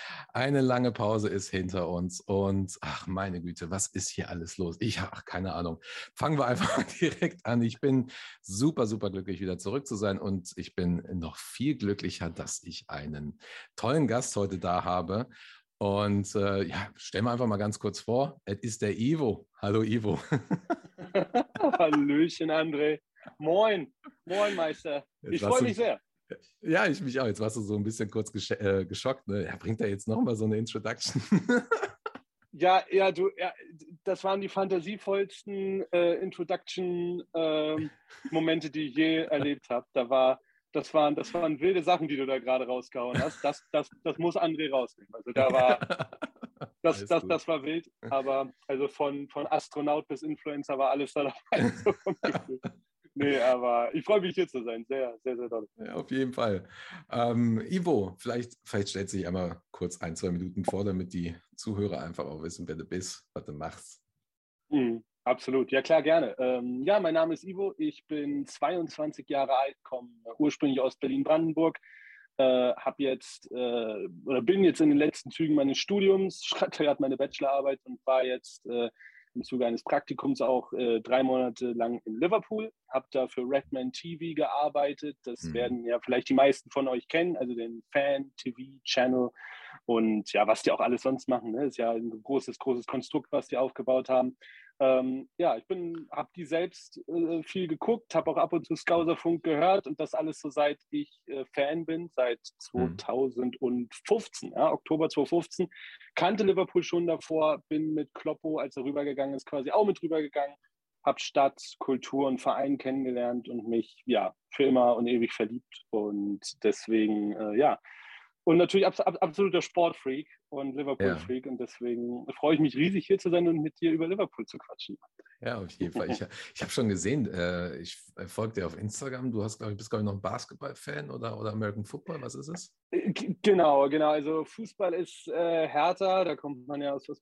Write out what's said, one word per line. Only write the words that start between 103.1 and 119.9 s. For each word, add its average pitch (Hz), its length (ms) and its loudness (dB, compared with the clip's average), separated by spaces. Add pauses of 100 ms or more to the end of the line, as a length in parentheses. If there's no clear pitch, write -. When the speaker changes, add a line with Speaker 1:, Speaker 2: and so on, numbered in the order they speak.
Speaker 2:
ja, 151 220 4
Oktober 156 340 0
zweitausendfünfzehn. 165 640 0 (460)
Kannte 202 280 2
Liverpool 180 400 2
schon 175 240 0
davor, 156 640 0
bin 156 240 0
mit 151 200 -4
Kloppo, 156 440 -4
als 131 180 -4
er 131 80 -4
rübergegangen 139 520 -2
ist, 131 100 -10
quasi 139 260 -4
auch 214 140 6
mit 190 180 0
rübergegangen, 147 540 -2 (480)
hab - 160 2
Stadt, - 400 2 (180)
Kultur 135 480 0
und 127 140 0
Verein 139 360 0
kennengelernt 123 720 -2
und 117 220 -6
mich, - 360 -2
ja, 104 280 2 (180)
für 143 120 2
immer 123 340 6
und 120 100 0
ewig 117 240 2
verliebt - 580 -6
und 104 520 -2 (220)
deswegen, 107 680 2
äh, 107 240 -4
ja. 131 240 4 (680)
Und 165 100 8
natürlich 185 280 6
abs-, 185 140 0
ab-, 175 220 2
absoluter 180 420 2
Sportfreak 156 640 -2 (220)